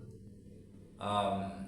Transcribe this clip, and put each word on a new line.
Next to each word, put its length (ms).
আম, 680